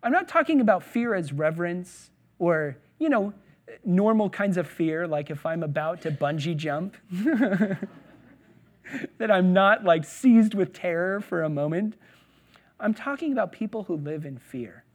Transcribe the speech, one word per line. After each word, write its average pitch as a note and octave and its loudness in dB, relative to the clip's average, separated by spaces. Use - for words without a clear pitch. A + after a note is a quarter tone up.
I'm A#3+ 0
not F4 2
talking D#4+ 2
about G#3 4
fear A#3 -2
as D#3+ -4
reverence E3+ -4
or, D#3 0
you D#4+ -2
know, G#3 0
normal G#3 2
kinds G3+ -2
of E3+ -2
fear, D#3+ -4
like D3+ -4
if D3 -8
I'm E3 -4
about D#3 -4
to E3 -4
bungee D3+ -2
jump, D3 -6
<laughs> - -18
that A3 -2
I'm F#3 4
not, G3 4
like, E3 4
seized A3+ 4
with F#3+ 0
terror F3+ -2
for F3 -4
a D#3 0
moment. D#3 -2
I'm D#4 0
talking C#4+ -6
about G#3+ -2
people G#3+ -8
who E3+ -4
live D3+ -8
in C3+ -14
fear A#2 -14